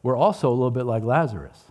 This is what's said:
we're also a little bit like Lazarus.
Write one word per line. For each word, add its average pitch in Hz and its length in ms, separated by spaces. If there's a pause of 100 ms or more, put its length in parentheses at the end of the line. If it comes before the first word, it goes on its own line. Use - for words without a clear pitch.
we're 127 140
also 151 320
a 120 60
little 127 160
bit 123 160
like 113 180
Lazarus. 117 680